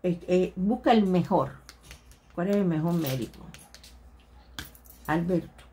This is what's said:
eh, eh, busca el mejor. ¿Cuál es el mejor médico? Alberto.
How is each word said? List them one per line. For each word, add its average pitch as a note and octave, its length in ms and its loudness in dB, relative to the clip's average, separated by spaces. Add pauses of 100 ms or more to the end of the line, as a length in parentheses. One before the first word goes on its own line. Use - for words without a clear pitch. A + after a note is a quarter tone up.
eh, F3 260 -2
eh, F3+ 280 2
busca G#3 360 2
el G#3+ 140 6
mejor. F3 460 0 (800)
¿Cuál F3 140 -4
es G3+ 80 2
el G3 100 2
mejor E3 260 0
médico? C3 480 -4 (1700)
Alberto. E3+ 680 -4